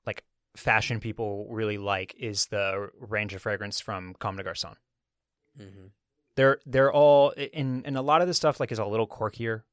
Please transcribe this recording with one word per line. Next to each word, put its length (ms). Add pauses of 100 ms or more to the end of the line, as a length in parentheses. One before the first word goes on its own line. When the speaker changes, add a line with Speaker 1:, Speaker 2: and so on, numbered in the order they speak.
Speaker 1:
like, 180 (320)
fashion 440
people 500
really 280
like 400
is 300
the 420 (100)
Ranger 400
fragrance 400
from 360
Comme 220
des 60
Garçons. 320 (840)
Speaker 2:
Mm-hmm. 280 (480)
Speaker 1:
They're, 300
they're 260
all, 420 (200)
and, 320
and 120
a 40
lot 200
of 60
the 60
stuff, 260
like, 120
is 80
a 60
little 220
quirkier, 640